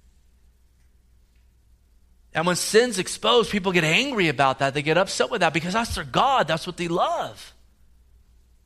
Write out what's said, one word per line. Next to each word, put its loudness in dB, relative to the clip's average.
And -2
when 2
sin's 2
exposed, 0
people -2
get 2
angry 0
about 2
that. 0
They -4
get 0
upset 0
with -2
that 2
because -2
that's -2
their -6
God. 2
That's -4
what -10
they -6
love. -4